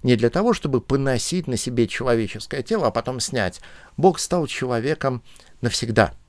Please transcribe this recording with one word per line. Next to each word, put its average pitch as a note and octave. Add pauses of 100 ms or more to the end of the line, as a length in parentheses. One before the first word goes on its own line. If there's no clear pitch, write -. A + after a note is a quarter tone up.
не B2
для A2+
того, G#3+
чтобы C3+
поносить C#3
на B2
себе A#2+
человеческое A#2
тело, G3+
а G#2+
потом B2
снять. A2 (360)
Бог F3
стал E3+
человеком B2+ (380)
навсегда. A2+ (160)